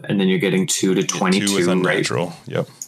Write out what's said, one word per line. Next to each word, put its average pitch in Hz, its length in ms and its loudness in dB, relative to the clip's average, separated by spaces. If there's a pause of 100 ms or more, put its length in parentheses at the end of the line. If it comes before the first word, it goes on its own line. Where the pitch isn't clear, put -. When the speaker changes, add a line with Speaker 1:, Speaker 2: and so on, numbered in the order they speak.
Speaker 1:
and 101 160 0
then 95 80 2
you're 92 120 2
getting 95 260 2
two - 280 0
to 95 60 2
Speaker 2:
You 92 60 0
get - 100 -4
Speaker 1:
twenty-two, 98 300 0
Speaker 2:
two 101 80 0
with 90 120 2
Speaker 1:
right? 90 100 2
Speaker 2:
unnatural, 92 580 -2 (120)
yep. 123 220 -4 (200)